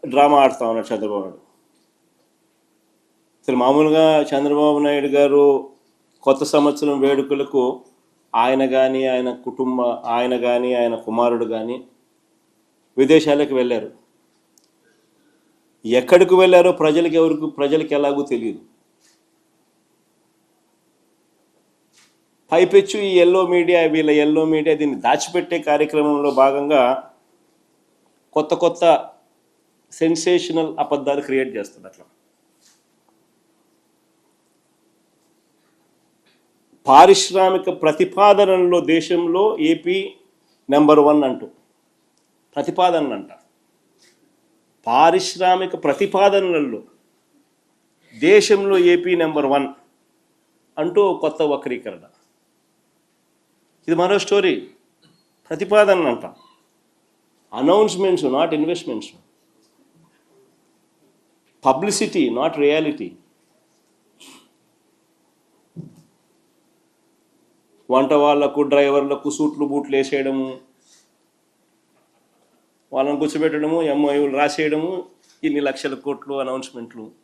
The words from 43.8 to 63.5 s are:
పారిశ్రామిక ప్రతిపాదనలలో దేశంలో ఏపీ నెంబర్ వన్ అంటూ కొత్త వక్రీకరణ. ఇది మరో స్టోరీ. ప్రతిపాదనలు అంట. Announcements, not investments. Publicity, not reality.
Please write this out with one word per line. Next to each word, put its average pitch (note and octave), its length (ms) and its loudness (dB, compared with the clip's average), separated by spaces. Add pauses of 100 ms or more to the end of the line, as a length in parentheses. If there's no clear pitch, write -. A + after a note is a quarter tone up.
పారిశ్రామిక F3+ 960 0
ప్రతిపాదనలలో F3+ 1000 0 (1400)
దేశంలో G3 580 4
ఏపీ F3 380 2
నెంబర్ D#3 300 -2
వన్ C#3 220 0 (1120)
అంటూ F3+ 360 0
కొత్త D#3 280 -6
వక్రీకరణ. B2 640 -6 (1800)
ఇది E3 80 -2
మరో F3+ 240 0
స్టోరీ. F#3 480 -2 (840)
ప్రతిపాదనలు F#3+ 580 0
అంట. A2+ 260 -8 (1300)
Announcements, F3+ 640 0
not D3 340 -2
investments. D3+ 480 -6 (2500)
Publicity, D#3+ 640 -2
not C3+ 240 -4 (120)
reality. D3 440 -2 (4000)